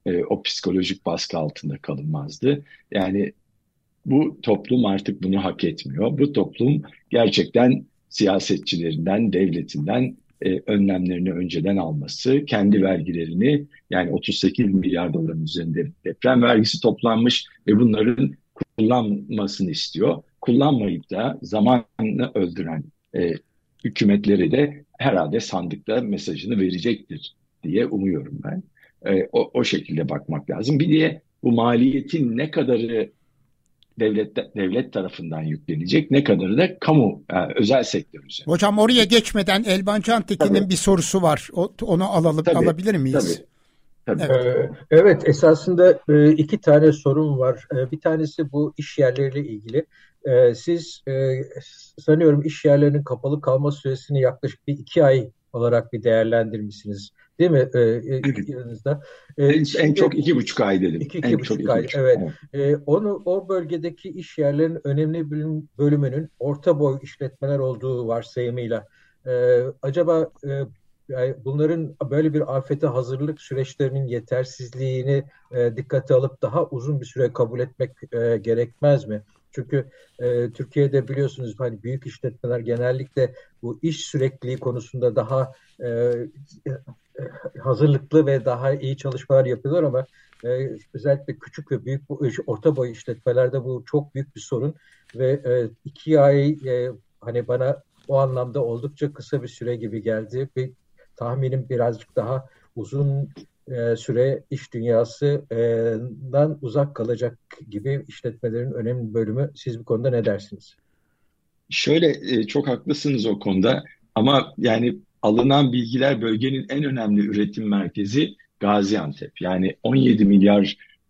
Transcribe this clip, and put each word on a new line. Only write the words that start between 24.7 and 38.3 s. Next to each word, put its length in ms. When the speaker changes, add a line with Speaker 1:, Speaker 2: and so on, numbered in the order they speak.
Speaker 1:
herhalde 420
sandıkta 600
mesajını 600
verecektir 720
diye 240
umuyorum 580
ben. 180
E, 200
o, 220
o 100
şekilde 440
bakmak 420
lazım. 280
Bir 220
de 220
bu 100
maliyetin 840
ne 140
kadarı 600
devlet, 360
devlet 360
tarafından 500
yüklenecek, 680
ne 140
kadarı 340
da 200
kamu, 520
e, 60
özel 220
sektör 420
üzerine. 280